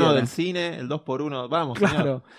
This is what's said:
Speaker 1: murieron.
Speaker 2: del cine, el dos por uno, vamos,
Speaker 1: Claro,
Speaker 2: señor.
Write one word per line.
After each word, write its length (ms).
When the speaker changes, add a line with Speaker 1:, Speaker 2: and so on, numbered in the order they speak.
Speaker 1:
murieron. 100
Speaker 2:
del 100
cine, 520
el 100
dos 140
por 180
uno, 300
vamos, 280
Speaker 1:
Claro, 200
Speaker 2:
señor. 240